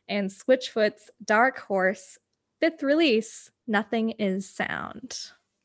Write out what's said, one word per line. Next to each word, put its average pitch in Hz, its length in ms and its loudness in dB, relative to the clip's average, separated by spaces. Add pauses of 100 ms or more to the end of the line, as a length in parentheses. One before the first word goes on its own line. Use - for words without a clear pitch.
and 202 200 -2
Switchfoot's 220 800 0 (160)
dark 233 360 2
horse, 190 580 -2 (400)
fifth 320 240 0
release, 277 680 2 (160)
Nothing 226 500 0
Is 190 340 -2
Sound. - 800 -8 (340)